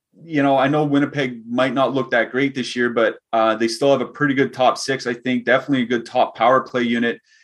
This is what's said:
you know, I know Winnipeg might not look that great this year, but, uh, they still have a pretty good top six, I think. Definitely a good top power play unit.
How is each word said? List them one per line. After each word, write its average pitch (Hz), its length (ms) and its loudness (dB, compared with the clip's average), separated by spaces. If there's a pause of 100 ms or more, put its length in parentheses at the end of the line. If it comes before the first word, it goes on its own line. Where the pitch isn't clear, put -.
(220)
you 156 200 -2
know, 139 140 2
I 135 120 2
know 151 160 0
Winnipeg 139 640 -2
might 123 280 -2
not 131 180 0
look 127 180 -4
that 117 200 0
great 135 240 -2
this 123 200 -6
year, 123 140 0
but, 113 300 0 (140)
uh, 113 240 2
they 113 120 0
still 139 220 0
have 131 100 4
a 120 60 -4
pretty 143 260 -2
good 131 220 0
top 127 240 2
six, - 280 -6
I 123 60 -4
think. 123 320 -4
Definitely 127 380 2
a 113 40 -2
good 117 200 -2
top - 300 0
power 123 260 4
play 123 200 -4
unit. 117 380 -2 (240)